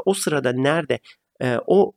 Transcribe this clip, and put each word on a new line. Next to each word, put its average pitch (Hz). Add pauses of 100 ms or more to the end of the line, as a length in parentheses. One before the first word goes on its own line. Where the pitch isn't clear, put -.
o 196
sırada 143
nerede, 139 (440)
e, 123 (100)
o 196